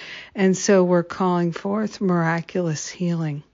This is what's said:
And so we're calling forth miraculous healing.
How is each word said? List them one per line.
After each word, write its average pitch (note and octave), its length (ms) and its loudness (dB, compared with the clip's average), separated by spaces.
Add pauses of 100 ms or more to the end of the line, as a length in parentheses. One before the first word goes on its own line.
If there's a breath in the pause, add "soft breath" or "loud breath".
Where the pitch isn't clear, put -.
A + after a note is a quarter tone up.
(320 loud breath)
And F#3+ 240 4
so F#3+ 280 4
we're F3+ 180 4
calling F3 480 0
forth G#3 500 -6
miraculous E3+ 880 0
healing. E3 540 -4 (100)